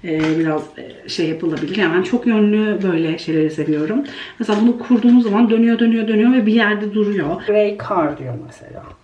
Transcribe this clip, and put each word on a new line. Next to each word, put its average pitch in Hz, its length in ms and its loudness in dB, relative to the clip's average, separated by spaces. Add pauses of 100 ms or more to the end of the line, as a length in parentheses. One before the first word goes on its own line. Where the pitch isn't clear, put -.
e, 156 360 -2
biraz, 156 220 -2 (160)
e, - 320 -18
şey 160 200 -4
yapılabilir. 160 460 -6
Yani 175 220 0
ben 190 60 0
çok 240 240 -2
yönlü 214 560 2
böyle 165 340 -2
şeyleri 156 340 -2
seviyorum. 156 520 -2 (360)
Mesela 208 220 0
bunu 240 180 2
kurduğumuz 240 440 4
zaman 220 260 2
dönüyor, 226 300 2
dönüyor, 226 280 2
dönüyor 226 260 4
ve 240 120 2
bir 220 80 4
yerde 208 400 0
duruyor. 196 540 -2
"Grey 208 300 2 (120)
car" 156 280 -2
diyor 127 160 -8 (140)
mesela - 360 -20 (200)